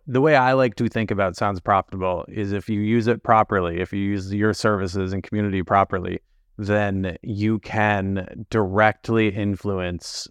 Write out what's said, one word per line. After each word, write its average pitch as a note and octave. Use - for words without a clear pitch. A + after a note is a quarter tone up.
the C3
way D#3
I C3
like B2+
to A#2+
think A2
about F#2+
Sounds G2+
Profitable F#2
is G2+
if G2+
you G#2
use A2
it A#2
properly, F#2+
if F#2
you G2+
use G2
your G#2
services G2
and G2
community G2+
properly, F#2
then G2
you G#2+
can G2
directly G#2+
influence G2